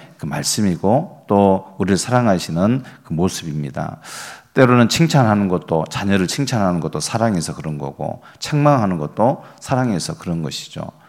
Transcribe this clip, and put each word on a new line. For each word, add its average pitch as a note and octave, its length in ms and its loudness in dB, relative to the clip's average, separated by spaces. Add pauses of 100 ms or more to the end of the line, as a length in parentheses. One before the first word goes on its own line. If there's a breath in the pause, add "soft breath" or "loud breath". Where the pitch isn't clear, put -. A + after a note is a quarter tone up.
(180 loud breath)
그 - 80 -12
말씀이고 G2 1000 -2
또 G2 500 4
우리를 F#2+ 200 0
사랑하시는 A2 840 0 (200 loud breath)
그 - 100 -8
모습입니다. D#2 840 -4 (560 loud breath)
때로는 B2 360 6
칭찬하는 A2+ 600 2
것도, E2 400 -2
자녀를 G2 380 0
칭찬하는 G2+ 520 0
것도 D2+ 200 -6
사랑해서 F2+ 560 -2
그런 D#2 220 -8
거고 C#2 460 -10 (160 loud breath)
책망하는 C#3 580 2
것도 G#2 460 0 (160 loud breath)
사랑해서 A2+ 580 -2
그런 E2 240 -6
것이죠. - 400 -10 (280 soft breath)